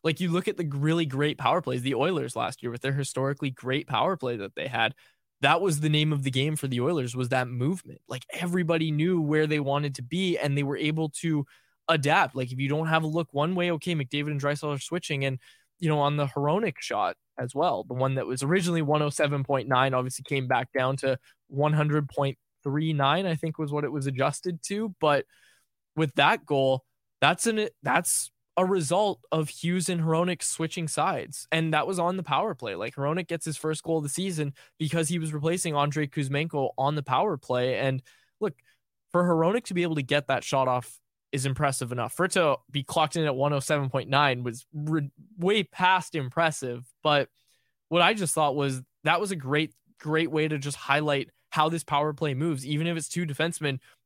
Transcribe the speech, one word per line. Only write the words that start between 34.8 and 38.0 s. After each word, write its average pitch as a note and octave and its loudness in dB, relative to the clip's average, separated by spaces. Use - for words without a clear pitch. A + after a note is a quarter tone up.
he F3 0
was D#3+ -4
replacing E3 -2
Andrei D3 2
Kuzmenko C#3+ -2
on C#3 2
the D3+ -2
power C#3+ 0
play. B2 0
And C3+ 0